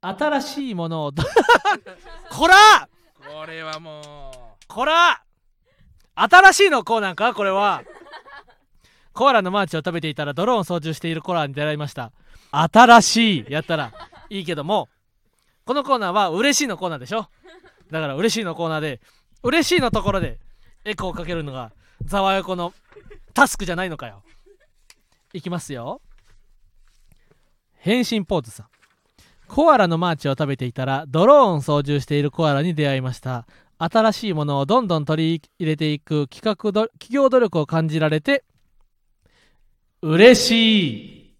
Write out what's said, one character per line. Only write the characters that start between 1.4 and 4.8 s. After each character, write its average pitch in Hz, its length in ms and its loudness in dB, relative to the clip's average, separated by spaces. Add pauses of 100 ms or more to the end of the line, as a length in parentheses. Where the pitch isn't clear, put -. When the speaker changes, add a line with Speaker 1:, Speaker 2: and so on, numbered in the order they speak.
Speaker 1:
<laughs> - 420 -20
こ 320 180 0
ら！ 392 400 8 (300)
Speaker 2:
こ 156 280 -18
れ 160 160 -14
は 156 180 -12
も 147 500 -20 (300)
う。 - 80 -20
Speaker 1:
こ 240 160 -6